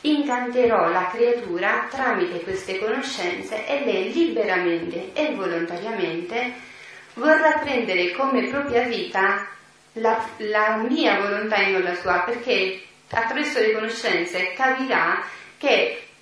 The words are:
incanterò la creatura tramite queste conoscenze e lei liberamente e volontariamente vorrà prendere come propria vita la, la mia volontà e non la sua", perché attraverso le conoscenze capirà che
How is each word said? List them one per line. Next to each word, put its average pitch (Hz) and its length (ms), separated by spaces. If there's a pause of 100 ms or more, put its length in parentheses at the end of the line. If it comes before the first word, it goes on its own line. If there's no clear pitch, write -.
incanterò 247 880
la 180 240
creatura 226 760
tramite 190 500
queste 190 380
conoscenze 214 880
e 277 180
lei 190 260
liberamente 175 1000
e 302 220
volontariamente 180 1160 (640)
vorrà 302 440
prendere 214 540
come 254 360
propria 233 360
vita 202 640 (460)
la, 226 320 (120)
la 214 380
mia 240 440
volontà 208 360
e 196 160
non 185 100
la 175 140
sua", 180 240
perché 190 600 (300)
attraverso 285 480
le 214 140
conoscenze 185 840
capirà 175 680 (360)
che - 420 (200)